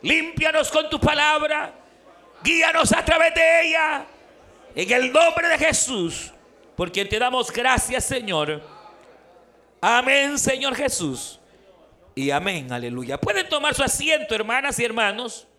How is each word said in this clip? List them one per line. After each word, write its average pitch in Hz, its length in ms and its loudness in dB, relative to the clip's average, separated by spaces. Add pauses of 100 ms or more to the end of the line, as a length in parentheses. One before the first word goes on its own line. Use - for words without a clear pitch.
Límpianos 311 680 0
con 311 200 0
tu 311 100 -4
palabra, 302 720 0 (680)
guíanos 330 500 2
a 330 140 2
través 330 300 4
de 330 320 6
ella, 311 360 0 (720)
en 190 180 -4
el 254 220 2
nombre 330 340 4
de 320 120 2
Jesús, 247 720 -2 (440)
por 170 160 -6
quien 196 160 -2
te 214 120 -2
damos 247 320 0
gracias, 247 540 0
Señor. 160 580 -4 (1160)
Amén, 269 600 2
Señor 262 360 -2
Jesús, 175 640 -6 (760)
y 135 160 -2
amén, 147 420 -4
aleluya. 123 460 -6
Pueden 359 280 -2
tomar 294 280 -2
su 277 80 0
asiento, 302 500 -2
hermanas 233 460 -2
y 240 60 0
hermanos. 220 600 -4 (120)